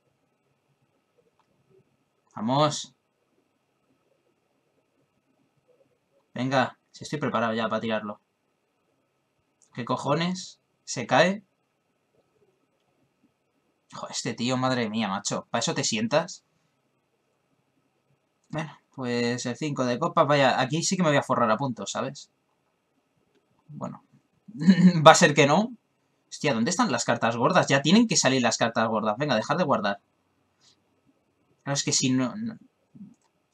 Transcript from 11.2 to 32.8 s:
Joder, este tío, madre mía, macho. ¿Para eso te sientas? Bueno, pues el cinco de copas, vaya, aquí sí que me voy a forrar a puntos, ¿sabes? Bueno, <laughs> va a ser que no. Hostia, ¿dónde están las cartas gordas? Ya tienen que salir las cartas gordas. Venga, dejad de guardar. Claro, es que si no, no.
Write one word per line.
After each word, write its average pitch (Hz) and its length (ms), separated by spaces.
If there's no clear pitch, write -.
Joder, - 180
este 123 220
tío, 123 220
madre 127 340
mía, 107 200
macho. 98 400
¿Para 117 100
eso - 140
te 135 100
sientas? 120 640
Bueno, 151 220
pues 120 500
el 120 120
cinco 139 260
de 123 160
copas, 165 280
vaya, 139 340
aquí 143 220
sí 190 120
que 180 80
me - 60
voy - 80
a 156 60
forrar 120 280
a 110 60
puntos, 127 340
¿sabes? 131 380
Bueno, - 340
<laughs> 165 580
va 160 60
a 156 40
ser 156 180
que 147 140
no. 214 260
Hostia, 143 240
¿dónde 113 160
están 190 220
las 113 120
cartas 117 320
gordas? 147 320
Ya 139 140
tienen 208 260
que 165 80
salir 131 260
las 117 160
cartas 117 300
gordas. 110 300
Venga, 139 180
dejad 127 220
de 180 60
guardar. 104 360
Claro, 139 100
es 139 100
que 147 80
si 131 200
no, 127 240
no. 113 220